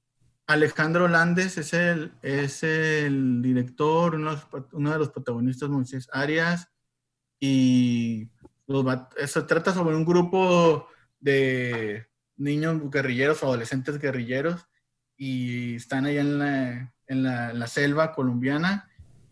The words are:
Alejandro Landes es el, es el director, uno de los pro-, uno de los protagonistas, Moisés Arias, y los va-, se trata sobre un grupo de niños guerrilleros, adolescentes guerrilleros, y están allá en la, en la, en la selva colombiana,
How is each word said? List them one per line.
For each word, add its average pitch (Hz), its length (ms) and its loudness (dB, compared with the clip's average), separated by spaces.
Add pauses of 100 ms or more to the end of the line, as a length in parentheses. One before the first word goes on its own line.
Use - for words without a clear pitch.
(480)
Alejandro 160 600 2
Landes 175 480 2
es 151 160 -8
el, 170 480 0
es 143 420 -4
el 147 800 0
director, 151 760 2
uno 156 140 -2
de 151 60 -4
los 147 80 -12
pro-, - 280 -14
uno 147 200 -2
de 156 60 0
los 147 120 2
protagonistas, 127 600 -4
Moisés 131 420 -4
Arias, 160 560 0 (720)
y 123 880 2 (380)
los 135 200 0
va-, 127 220 -4 (180)
se 151 160 -2
trata 165 300 2
sobre 165 240 0
un 160 80 0
grupo 175 840 4 (340)
de 123 840 0 (300)
niños 147 540 -2
guerrilleros, 135 520 0
adolescentes 131 560 -2
guerrilleros, 135 680 -4 (500)
y 123 600 -6
están 135 300 -4
allá 147 140 0
en 143 180 0
la, 127 560 -4 (120)
en 131 160 -2
la, 120 300 -2
en 120 60 -6
la 117 100 -4
selva 151 440 0
colombiana, 139 760 -2 (420)